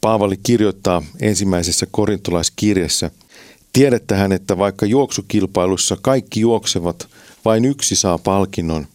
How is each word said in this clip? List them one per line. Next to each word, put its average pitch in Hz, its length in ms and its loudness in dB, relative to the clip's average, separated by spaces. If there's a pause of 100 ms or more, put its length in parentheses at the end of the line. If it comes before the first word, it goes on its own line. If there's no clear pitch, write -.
Paavali 104 420 2
kirjoittaa 98 600 0 (160)
ensimmäisessä 92 720 -2
korintolaiskirjassa: 95 1200 -2 (640)
"Tiedättehän, 113 580 2
että 95 260 -2
vaikka 98 280 0
juoksukilpailussa 98 1160 0
kaikki 131 380 0
juoksevat, 104 680 -2 (380)
vain 113 200 2
yksi - 300 -2
saa 90 220 0
palkinnon. 90 760 -2